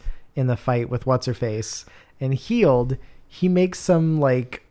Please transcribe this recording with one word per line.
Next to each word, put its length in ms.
in 120
the 100
fight 320
with 160
What's-Her-Face 800
and 140
healed, 640
he 220
makes 300
some, 400
like, 520